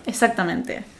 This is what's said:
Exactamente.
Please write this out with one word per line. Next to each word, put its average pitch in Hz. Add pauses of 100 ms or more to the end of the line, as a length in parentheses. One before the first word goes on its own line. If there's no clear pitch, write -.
Exactamente. - (160)